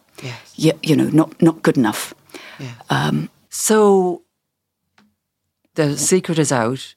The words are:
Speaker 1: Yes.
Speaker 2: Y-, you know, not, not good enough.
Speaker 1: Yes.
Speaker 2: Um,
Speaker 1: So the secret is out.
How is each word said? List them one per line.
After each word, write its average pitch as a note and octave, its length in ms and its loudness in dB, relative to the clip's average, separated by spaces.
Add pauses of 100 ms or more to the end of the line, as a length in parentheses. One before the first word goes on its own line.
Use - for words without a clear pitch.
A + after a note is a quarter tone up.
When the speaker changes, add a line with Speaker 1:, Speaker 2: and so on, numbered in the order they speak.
(220)
Speaker 1:
Yes. B2 360 -18
Speaker 2:
Y-, D#3 240 0
you D#3 120 0
know, C3 140 0
not, - 320 0
not D#3+ 220 2
good D3+ 160 2
enough. A2 340 -2 (460)
Speaker 1:
Yes. B2 160 -14 (160)
Speaker 2:
Um, D3 400 -4 (200)
Speaker 1:
So G3 720 2 (1500)
the D3 220 0
secret E3+ 440 0
is C#3+ 100 2
out. B2+ 460 -2